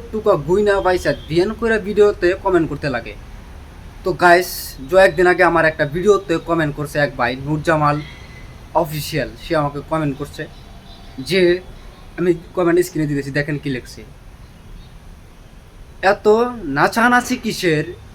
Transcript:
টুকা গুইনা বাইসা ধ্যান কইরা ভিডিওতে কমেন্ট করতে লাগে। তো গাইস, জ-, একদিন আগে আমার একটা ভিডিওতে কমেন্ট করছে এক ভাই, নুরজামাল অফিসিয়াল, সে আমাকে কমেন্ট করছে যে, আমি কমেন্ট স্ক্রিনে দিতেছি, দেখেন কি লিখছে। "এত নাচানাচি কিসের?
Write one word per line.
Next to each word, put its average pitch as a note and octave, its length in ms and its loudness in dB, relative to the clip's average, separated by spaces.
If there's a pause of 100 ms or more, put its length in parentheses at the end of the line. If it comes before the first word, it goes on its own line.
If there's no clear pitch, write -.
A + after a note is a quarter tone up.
(120)
টুকা G#3+ 220 2
গুইনা F#3+ 480 2
বাইসা F3+ 320 0
ধ্যান F3 400 -2
কইরা A3 240 0
ভিডিওতে G3+ 560 2 (100)
কমেন্ট E3+ 260 2
করতে D3 200 -6
লাগে। A2 260 -6 (880)
তো F#3 100 -2
গাইস, F3 640 4 (140)
জ-, E3+ 60 2
একদিন F#3 320 6
আগে F3+ 160 4
আমার E3+ 220 4
একটা - 200 0
ভিডিওতে F3+ 520 0
কমেন্ট D#3+ 380 -2
করছে D3 240 -6
এক C#3+ 180 0
ভাই, B2 180 0
নুরজামাল D3+ 680 0 (720)
অফিসিয়াল, D3+ 560 -2 (140)
সে E3+ 120 -4
আমাকে C#3+ 240 -2 (100)
কমেন্ট D3+ 280 -2
করছে D3 300 -10 (720)
যে, F3 400 2 (580)
আমি F3 160 2 (200)
কমেন্ট E3+ 260 2
স্ক্রিনে D#3 280 0
দিতেছি, C#3+ 240 -4
দেখেন D3 260 -2
কি C#3+ 120 -6
লিখছে। A#2+ 340 -8 (2000)
"এত G3 260 2 (360)
নাচানাচি A#3 720 2
কিসের? E3 460 0 (320)